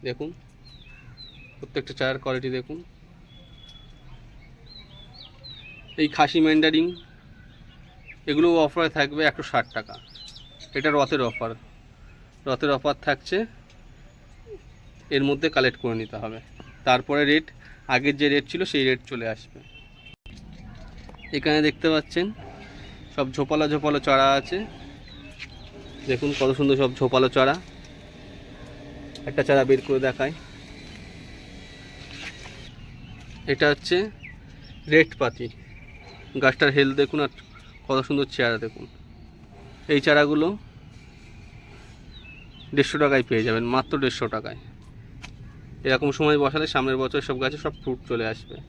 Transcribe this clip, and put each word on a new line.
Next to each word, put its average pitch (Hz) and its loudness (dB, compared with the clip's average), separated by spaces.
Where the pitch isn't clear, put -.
দেখুন 147 -6
প্রত্যেকটা 139 -8
চারার 131 0
কোয়ালিটি 131 -2
দেখুন। 139 -8
এই 156 2
খাসি 151 4
ম্যান্ডারিন 156 4
এগুলো 156 4
অফারে 160 0
থাকবে 147 0
একশো 131 -6
ষাট 120 2
টাকা, 107 -10
এটা 143 2
রথের 143 4
অফার, 113 -6
রথের 139 0
অফার 143 0
থাকছে, 147 -2
এর 139 2
মধ্যে 143 0
কালেক্ট 127 2
করে 117 -2
নিতে 110 -10
হবে, 110 -10
তারপরে 131 2
রেট 160 4
আগের 139 2
যে 147 4
রেট 143 2
ছিল 170 -4
সেই 139 2
রেট 131 0
চলে 117 -6
আসবে। - -16
এখানে 151 4
দেখতে 151 0
পাচ্ছেন 165 0
সব 139 0
ঝোপালো 151 2
ঝোপালো 147 2
চারা 135 6
আছে, 156 -6
দেখুন 131 0
কত 131 4
সুন্দর 139 4
সব 127 2
ঝোপালো 131 4
চারা। 135 4
একটা 135 -2
চারা 139 6
বের 131 6
করে 135 4
দেখাই, 135 -2
এটা 151 2
হচ্ছে - 0
রেড 156 8
পাতি, 123 -2
গাছটার 135 6
হেলথ 135 4
দেখুন 143 2
আর 135 -4
কত 135 2
সুন্দর 143 0
চেহারা 117 2
দেখুন। - -10
এই 143 6
চারাগুলো 151 6
দেড়শো 143 2
টাকায় 139 4
পেয়ে 113 2
যাবেন, 113 2
মাত্র 131 0
দেড়শো 127 0
টাকায়। 107 -8
এরকম 135 2
সময় 151 4
বসালে 151 0
সামনের 131 0
বছর 131 0
সব 131 -2
গাছে 147 -2
সব 147 -4
ফ্রুট 127 -4
চলে 117 -2
আসবে। - -14